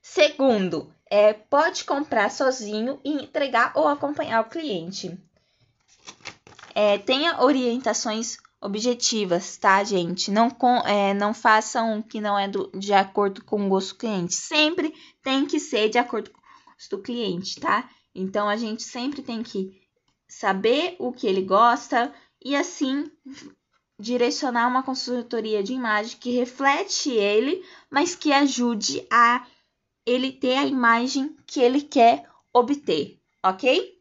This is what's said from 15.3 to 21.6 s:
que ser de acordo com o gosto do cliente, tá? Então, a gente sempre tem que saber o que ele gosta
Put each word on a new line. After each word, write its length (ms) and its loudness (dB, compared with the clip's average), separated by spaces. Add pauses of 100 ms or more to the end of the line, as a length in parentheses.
que 120 -2
ser 300 0
de 80 0
acordo 340 -2
com 80 -20
o 360 -20
gosto 200 -12
do 80 -10
cliente, 560 -6
tá? 300 -2 (260)
Então, 320 -4
a 120 -2
gente 240 -8
sempre 400 -8
tem 200 -8
que 460 -10 (400)
saber 680 0
o 160 -6
que 120 -6
ele 140 2
gosta 720 2 (320)